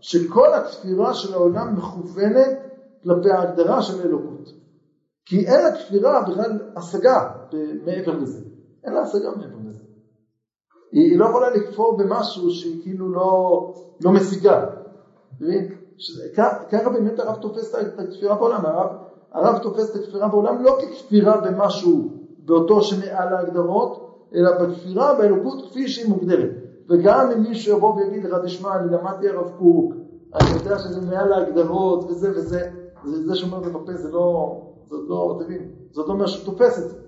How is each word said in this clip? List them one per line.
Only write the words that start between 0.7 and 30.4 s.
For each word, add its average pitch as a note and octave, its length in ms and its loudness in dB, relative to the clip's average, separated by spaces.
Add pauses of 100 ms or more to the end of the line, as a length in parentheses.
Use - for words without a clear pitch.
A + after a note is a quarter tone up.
של G3 200 -8
העולם F#3 420 2
מכוונת G3+ 800 0 (440)
כלפי F3+ 280 4
ההגדרה F3+ 520 2
של F#3 180 -6
אלוקות. D#3 480 -4 (760)
כי F#3 200 0
אין D4+ 200 6
לכפירה A#3+ 560 2
בכלל G#3 360 -2 (180)
השגה F#3 540 2 (220)
ב-, D#3 340 -8
מעבר F3 320 -4
לזה. - 260 -8 (400)
אין - 80 -8
לה - 80 0
השגה - 300 -2
מעבר - 260 -12 (120)
לזה. G#2+ 140 -18 (1080)
היא, E3+ 180 6
היא F3+ 80 4
לא G#3 60 8
יכולה B3 260 2
לכפור G#3+ 460 0
במשהו F#3+ 540 -2
שהיא E3+ 320 -6
כאילו F#3 300 -8
לא, F#3 600 2 (260)
לא F3+ 120 4
משיגה. F#3+ 540 4 (760)
מבין? F3 340 -2 (240)
שזה, - 260 -14 (100)
כ-, - 380 0
ככה A#3 180 0
באמת A3 280 -2
הרב A3 180 -4
תופס G#3+ 340 -8
את - 40 -14
ה-, A3+ 60 -2
את - 180 -8
הכפירה G3+ 360 -4
בעולם. A3 320 0
הרב, F#3+ 240 -2 (420)
הרב F#3+ 260 2
תופס A3 320 -4
את G3+ 120 -6
הכפירה G3+ 260 -4
בעולם G#3 360 0
לא C4 180 6
ככפירה G#3 580 4
במשהו, F#3 680 2 (300)
באותו E3+ 440 4
שמעל F#3 520 -2
ההגדרות, F3 800 -2 (200)
אלא F3 240 4
בכפירה F#3 560 0
באלוקות G#3 560 0
כפי B3+ 180 -6
שהיא A3 200 -4
מוגדרת. F3 420 0 (380)
וגם G#3+ 420 4
אם A3 120 0
מישהו G#3 340 0
יבוא G3+ 180 4
ויגיד G3 300 -2
לך, F3+ 200 -2
"תשמע, F#3 320 -6
אני F3 140 -2
למדתי F#3+ 380 -2
הרב F3 300 -6
קוק, E3+ 360 6 (400)
אני - 240 4